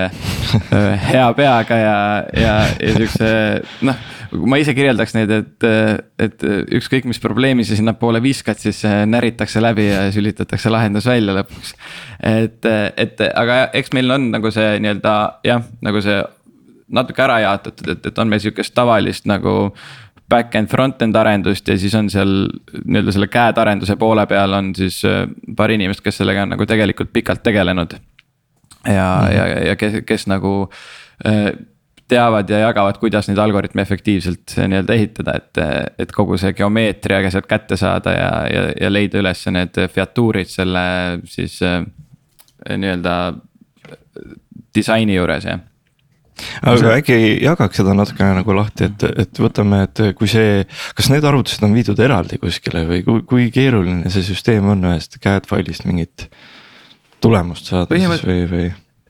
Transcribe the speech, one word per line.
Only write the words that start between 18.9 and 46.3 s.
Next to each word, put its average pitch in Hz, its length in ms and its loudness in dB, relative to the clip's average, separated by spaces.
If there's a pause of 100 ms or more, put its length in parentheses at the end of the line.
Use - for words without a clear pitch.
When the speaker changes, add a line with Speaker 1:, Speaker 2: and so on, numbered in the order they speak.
Speaker 1:
nagu 101 400 0 (540)
back-end, 117 440 0
front-end 117 480 0
arendust 104 540 0
ja 101 100 2
siis 95 160 -2
on 107 160 2
seal 98 200 0 (420)
nii-öelda 101 400 -2
selle 98 160 0
C - 100 -2
A 117 140 4
D 110 80 0
arenduse 101 360 0
poole 110 300 2
peal 98 300 0
on 98 180 -2
siis, 92 300 -4
äh, 98 240 0 (260)
paar 107 160 2
inimest, 98 320 -2
kes 104 140 -4
sellega 98 260 0
on 92 140 -4
nagu 101 100 -2
tegelikult 107 460 0
pikalt 131 320 -2
tegelenud. 92 480 0 (960)
Ja, 95 180 2 (140)
Speaker 2:
Mhm. 92 160 2
Speaker 1:
ja, 90 80 2 (240)
ja 98 80 0
kes, 107 260 -2
kes - 240 -4
nagu, 98 440 -2 (540)
äh, 104 280 0 (560)
teavad 113 420 4
ja 104 80 2
jagavad, 104 420 2
kuidas 104 280 0
neid 101 100 0
algoritme 101 440 0
efektiivselt, 92 760 -2
äh, 95 120 2
nii-öelda 95 260 0
ehitada, 104 420 -2
et, - 220 -8
äh, 73 180 -2 (220)
et - 140 -6
kogu 95 260 0
see 92 140 -2
geomeetria 101 680 0
ka 95 80 0
sealt 95 160 -2
kätte 107 300 -2
saada 92 360 0
ja, 87 180 0 (180)
ja, - 160 -2 (160)
ja 92 100 0
leida 98 300 0
üles 92 260 -2
need 90 300 -2 (120)
featuurid 98 600 -2
selle 90 760 -2
siis, - 380 -8
äh, 90 220 -2 (800)
nii-öelda 92 520 -4 (1600)
disaini 107 420 0
juures, 80 280 -2
jah. 90 180 -6 (1040)